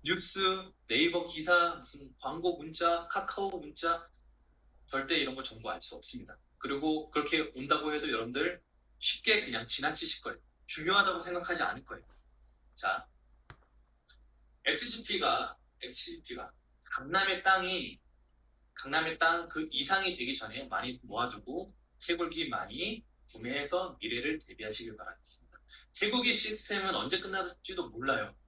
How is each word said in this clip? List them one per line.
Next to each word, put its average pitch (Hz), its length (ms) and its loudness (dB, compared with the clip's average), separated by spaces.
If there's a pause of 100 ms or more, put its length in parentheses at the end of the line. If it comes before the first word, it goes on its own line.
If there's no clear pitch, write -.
뉴스, 180 380 4 (480)
네이버 170 380 4
기사, 170 500 4
무슨 - 420 -14
광고 165 380 0
문자, 170 500 2
카카오 190 540 -2
문자, 165 480 -2 (760)
절대 143 320 0
이런 135 180 0
거 131 60 -8
정보 113 280 -8
알 - 100 -6
수 - 140 -8
없습니다. - 420 -12 (220)
그리고 151 520 0
그렇게 151 440 2
온다고 147 380 0
해도 151 160 -2
여러분들 127 540 -2 (360)
쉽게 - 480 4
그냥 117 200 -4
지나치실 - 560 0
거예요. - 160 -6 (280)
중요하다고 180 540 4
생각하지 175 420 -2
않을 - 220 -2
거예요. - 200 -12 (720)
자, - 320 0 (1600)
엑스지피가, - 920 0 (240)
엑스지피가 - 720 -6 (400)
강남의 185 500 2
땅이, 185 560 4 (760)
강남의 160 440 0
땅 165 300 4
그 156 220 -4
이상이 190 420 2
되기 127 240 -2
전에 110 280 -8
많이 123 380 -4
모아두고 - 720 -4 (240)
채굴기 165 500 -2
많이 190 560 -4 (280)
구매해서 143 680 -4
미래를 120 380 -2
대비하시길 110 580 -8
바라겠습니다. - 600 -16 (340)
채굴기 233 420 2
시스템은 202 600 0
언제 180 260 0
끝날지도 190 680 -6
몰라요. 117 460 -2 (140)